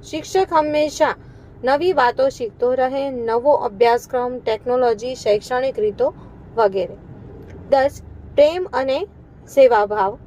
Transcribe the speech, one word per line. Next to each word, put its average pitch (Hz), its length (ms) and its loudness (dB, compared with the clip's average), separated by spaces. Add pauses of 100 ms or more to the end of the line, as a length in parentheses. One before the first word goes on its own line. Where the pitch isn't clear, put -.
શિક્ષક 381 480 -4
હંમેશા 302 640 0 (480)
નવી 294 300 0
વાતો 269 360 2
શીખતો 247 440 -4
રહે, 262 360 -2
નવો 240 440 0
અભ્યાસક્રમ, 240 840 0
ટેકનોલોજી, 240 760 -2
શૈક્ષણિક 247 640 -2
રીતો 214 340 -2 (420)
વગેરે. 196 400 0 (760)
દસ, 277 320 2 (340)
પ્રેમ 330 380 4
અને 269 340 -2 (400)
સેવાભાવ. 214 800 4